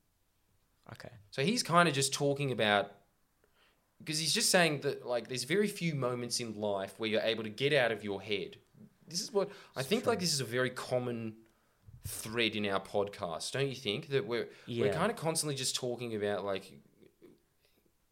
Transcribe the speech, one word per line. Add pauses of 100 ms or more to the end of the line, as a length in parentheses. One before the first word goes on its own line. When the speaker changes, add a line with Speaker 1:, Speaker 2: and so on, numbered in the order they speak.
(920)
Speaker 1:
Okay. (200)
Speaker 2:
So
he's
kinda
just
talking
about, (1120)
'cause
he's
just
saying
that,
like,
there's
very
few
moments
in
life
where
you're
able
to
get
out
of
your
head. (500)
This
is
what, (260)
I
Speaker 1:
It's
Speaker 2:
think,
like,
Speaker 1:
true.
Speaker 2:
this
is
a
very
common (680)
thread
in
our
podcast,
don't
you
think?
That
we're, (180)
we're
Speaker 1:
Yeah.
Speaker 2:
kinda
constantly
just
talking
about,
like, (1400)